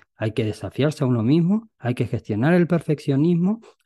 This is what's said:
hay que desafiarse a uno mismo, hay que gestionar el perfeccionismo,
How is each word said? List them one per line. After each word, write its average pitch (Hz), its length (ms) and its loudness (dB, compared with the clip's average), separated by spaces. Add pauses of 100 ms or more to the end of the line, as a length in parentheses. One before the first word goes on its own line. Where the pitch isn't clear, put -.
(160)
hay 110 160 -4
que 113 120 -2
desafiarse 127 600 -4
a - 20 2
uno 123 160 0
mismo, 170 560 0
hay 123 160 -4
que 123 120 -2
gestionar 113 480 -2
el 175 120 4
perfeccionismo, 165 960 0 (260)